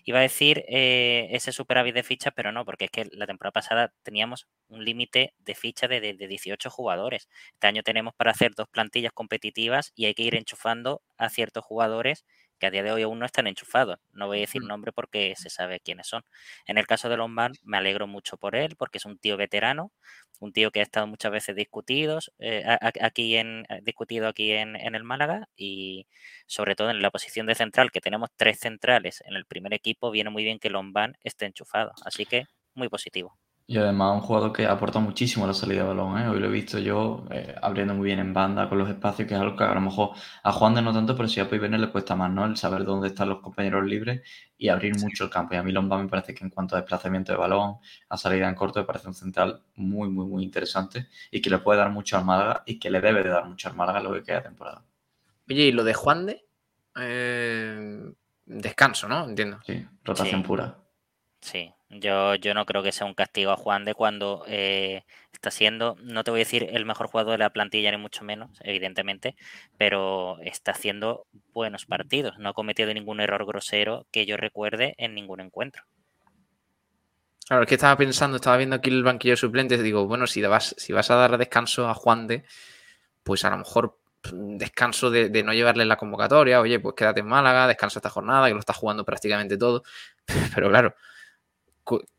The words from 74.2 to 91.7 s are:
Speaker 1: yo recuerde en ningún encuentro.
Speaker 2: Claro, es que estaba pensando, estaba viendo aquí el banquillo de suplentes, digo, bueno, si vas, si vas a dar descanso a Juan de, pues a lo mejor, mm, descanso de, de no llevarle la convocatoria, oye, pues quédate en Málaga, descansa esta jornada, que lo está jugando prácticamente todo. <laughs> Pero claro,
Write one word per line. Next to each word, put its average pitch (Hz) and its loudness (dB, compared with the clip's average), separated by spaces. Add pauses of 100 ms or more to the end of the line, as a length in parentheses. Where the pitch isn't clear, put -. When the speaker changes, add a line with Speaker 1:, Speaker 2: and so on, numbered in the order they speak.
Speaker 1:
yo 104 -4
recuerde 107 -4
en 113 -8
ningún 95 -12
encuentro. 98 -10 (1600)
Speaker 2:
Claro, 127 6
es 117 4
que 135 4
estaba 139 8
pensando, 135 4
estaba 123 6
viendo 131 2
aquí 127 0
el 127 4
banquillo 123 4
de 120 4
suplentes, 123 2
digo, 107 2
bueno, 120 0
si 113 -2
vas, 107 2
si - -8
vas 101 4
a 120 8
dar 123 8
descanso 120 2
a 113 0
Juan 117 4
de, 117 -4 (760)
pues 98 0
a 98 2
lo 98 0
mejor, 107 0 (340)
mm, 101 -8
descanso 120 0
de, 117 6
de 107 4
no 107 0
llevarle 117 6
la 110 6
convocatoria, 123 6
oye, 117 4
pues - -4
quédate 107 4
en 104 0
Málaga, 127 6
descansa 110 2
esta - -4
jornada, 131 4
que 110 4
lo 104 -2
está 101 -2
jugando 107 -2
prácticamente 101 -2
todo. 120 2 (460)
<laughs> - -2
Pero - 4
claro, 113 6 (880)